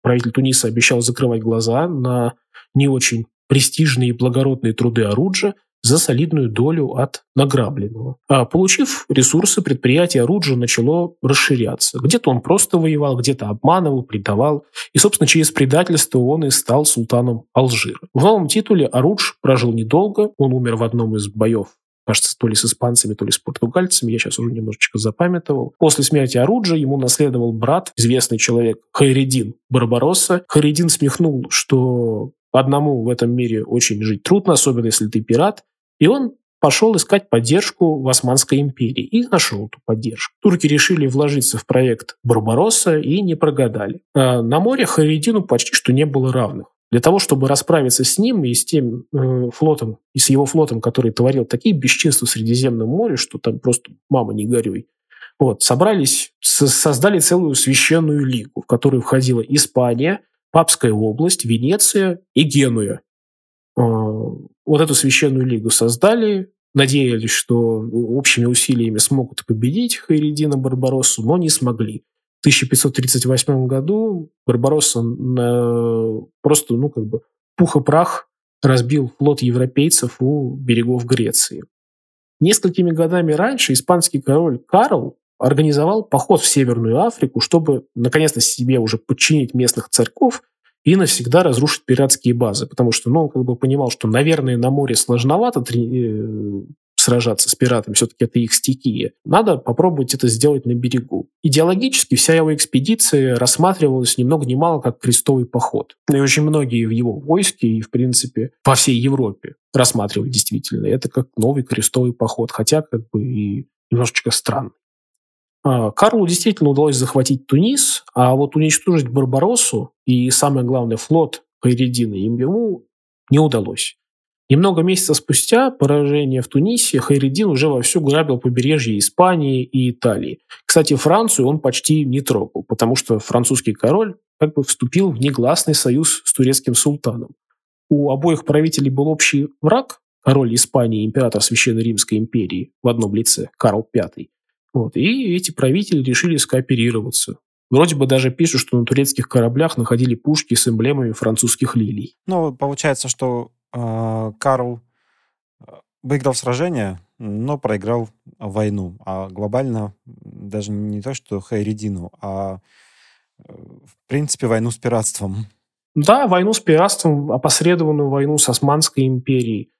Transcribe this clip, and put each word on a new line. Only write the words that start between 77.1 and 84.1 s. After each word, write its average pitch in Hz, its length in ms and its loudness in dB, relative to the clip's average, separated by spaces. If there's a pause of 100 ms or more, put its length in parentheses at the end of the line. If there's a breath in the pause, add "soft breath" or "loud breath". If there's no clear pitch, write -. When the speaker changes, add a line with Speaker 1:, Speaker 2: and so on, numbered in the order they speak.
Speaker 1:
пух 170 200 2
и 147 40 6
прах 156 480 0 (340)
разбил 131 560 2
флот 143 240 2
европейцев 127 800 0
у 135 340 -2
берегов 120 520 -2
Греции. - 580 -2 (760)
Несколькими 180 500 2
годами 165 420 0
раньше 208 400 -2
испанский 160 480 0